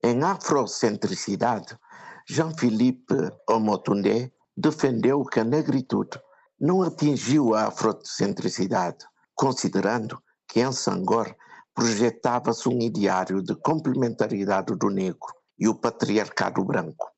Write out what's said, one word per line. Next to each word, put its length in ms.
Em 220
Afrocentricidade, 1500
Jean-Philippe 880
Omotunde 840
defendeu 680
que 140
a 60
negritude 760
não 220
atingiu 720
a 140
afrocentricidade, 1400
considerando 880
que 100
em 140
Senghor 640
projetava-se 960
um 120
ideário 600
de 140
complementaridade 1200
do 160
negro 420
e 120
o 80
patriarcado 880
branco 540